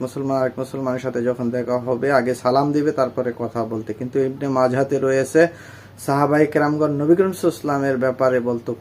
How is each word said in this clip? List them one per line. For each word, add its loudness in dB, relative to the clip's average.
মুসলমান -2
আরেক -2
মুসলমানের -4
সাথে -4
যখন -2
দেখা -2
হবে, -2
আগে 2
সালাম 2
দিবে, 0
তারপরে -2
কথা -4
বলতে।" -6
কিন্তু -4
ইবনে -2
মাজাহতে 2
রয়েছে, 4
সাহাবায়ে 4
কেরামগণ 2
নবী 0
করিম 4
সাল্লাল্লাহু 0
আলাইহি 0
সাল্লামের 0
ব্যাপারে 2
বলতো, -2